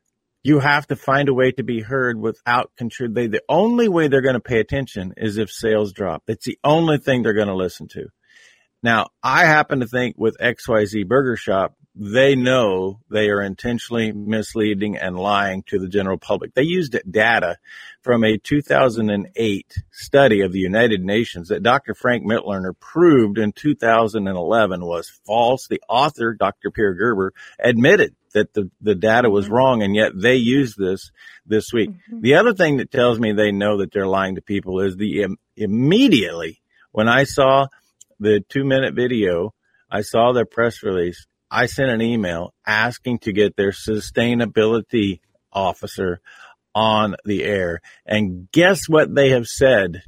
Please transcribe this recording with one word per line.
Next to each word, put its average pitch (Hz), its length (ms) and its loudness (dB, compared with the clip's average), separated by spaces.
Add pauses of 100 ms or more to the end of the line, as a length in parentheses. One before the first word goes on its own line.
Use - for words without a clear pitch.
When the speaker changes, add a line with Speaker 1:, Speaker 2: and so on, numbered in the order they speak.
(420)
Speaker 1:
You 147 160 4
have 147 300 0
to 131 80 -4
find 139 340 0
a 131 40 2
way 127 180 2
to 127 100 -6
be 113 180 -6
heard 120 400 -4
without 120 580 -2
contri-, 117 360 -8
they, 120 140 -2
the 107 200 -4
only 226 400 2
way 170 200 2
they're 135 120 2
gonna 127 200 0
pay 117 200 -2
attention 107 560 -6
is 107 220 -6
if 107 120 -4
sales 107 440 -2
drop. 85 340 -6
It's 110 160 -8
the - 180 -10
only 156 360 2
thing 127 240 0
they're 110 100 0
gonna 101 240 0
listen 92 360 -6
to. - 160 -14 (720)
Now, 117 240 2 (160)
I 147 240 2
happen 151 340 2
to 120 60 -4
think 123 320 -4
with 113 220 0
X - 280 -4
Y 110 160 2
Z 101 200 -4
Burger 123 320 0
Shop, 95 380 -2 (220)
they 120 380 2
know 110 640 0 (100)
they 107 220 0
are 101 100 0
intentionally 113 720 -4
misleading 104 840 -2
and 90 180 -6
lying 98 520 -2
to 104 100 -2
the 92 100 -8
general 95 300 -2
public. - 340 -6
They 135 120 0
used 165 340 -2 (100)
data 104 480 0 (460)
from 117 220 2
a 110 120 2
two 143 240 -2
thousand 123 500 2
and 101 260 -4
eight 107 360 -4 (200)
study 131 500 2
of 90 100 -2
the 95 60 -4
United 101 440 0
Nations 98 460 -4
that 92 140 -4
Doctor 117 320 0
Frank 120 320 -2
Mitloehner 98 520 -4
proved 131 600 4
in 104 140 0
two 147 240 -2
thousand 113 520 2
and 95 80 -4
eleven 90 480 0
was 85 240 -6 (160)
false. 120 440 0
The - 200 -4
author, 120 460 0
Doctor 101 360 -4
Pierre 101 240 0
Gerber, 95 380 -2 (280)
admitted 127 540 2 (200)
that 107 180 0
the, 98 160 -4 (120)
the 101 160 0
data 110 340 2
was 101 140 0
Speaker 2:
Mm-hmm. 104 100 -4
Speaker 1:
wrong, 123 300 2
and 98 100 0
yet 107 160 2 (100)
they 120 140 4
used 127 420 0
this 95 360 -6 (340)
this 104 260 -2
week. 113 180 0
Speaker 2:
Mm-hmm. - 320 -18
Speaker 1:
The 123 120 4
other 220 180 4
thing 156 260 0
that 104 120 -6
tells 120 300 2
me 110 120 0
they 104 200 2
know 101 260 0
that 95 140 -4
they're 95 160 -2
lying 95 260 -2
to 87 80 -12
people 92 380 -4
is 95 160 -2
the 98 260 -2
im-, 95 160 -4 (180)
immediately 107 1040 0 (300)
when 107 180 0
I 127 140 4
saw 135 460 2 (500)
the 104 300 2
two-minute 135 460 -2
video, 107 600 -2 (360)
I 101 120 -6
saw 117 300 2
their 120 140 0
press - 360 -4
release, 90 440 -4 (240)
I 120 160 0
sent 135 240 -2
an 113 120 -2
email 95 520 -4 (120)
asking 113 540 -2
to 107 120 -6
get 101 240 2
their 98 140 0
sustainability 110 1500 -2 (320)
officer 95 680 -4 (540)
on 107 400 2 (100)
the 98 200 -4
air. 90 360 -4 (240)
And 92 460 -4
guess 175 380 2
what 156 260 2
they 139 160 4
have 120 160 0
said 98 600 2